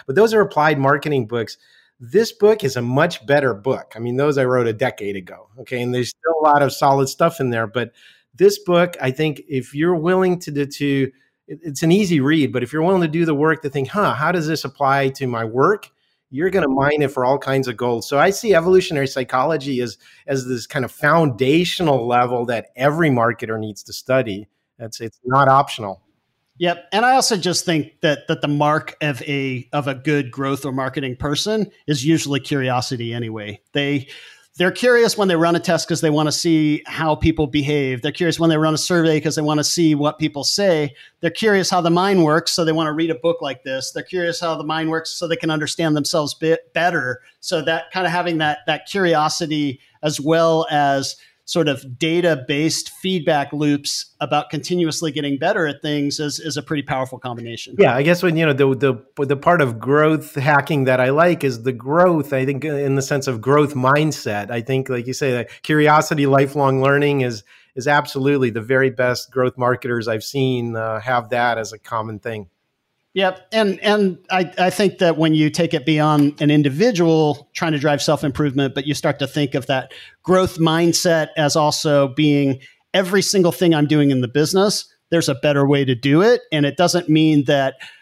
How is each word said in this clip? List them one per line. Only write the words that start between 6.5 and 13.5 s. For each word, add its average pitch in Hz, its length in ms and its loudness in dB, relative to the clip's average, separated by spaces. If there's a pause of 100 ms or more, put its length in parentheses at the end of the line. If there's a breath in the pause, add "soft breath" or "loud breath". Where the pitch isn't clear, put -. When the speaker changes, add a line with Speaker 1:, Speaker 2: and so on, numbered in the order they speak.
Speaker 1:
of 135 100 0
solid 139 380 0
stuff - 300 -2
in 131 100 -2
there. 113 180 -2
But 117 240 -6 (420 soft breath)
this 202 240 2
book, 175 440 0
I 131 100 -2
think 147 360 -4
if 131 280 -6
you're 170 200 0
willing 180 440 0
to, 160 120 -12
to, 143 140 -2
to, 139 460 -2 (360 soft breath)
it, 151 140 -16
it's 147 220 -10
an 165 80 4
easy 180 280 2
read, 135 340 2
but 120 100 -2
if 120 80 -8
you're 156 120 -2
willing 185 180 2
to 165 60 0
do 165 180 -2
the 160 100 0
work 156 280 0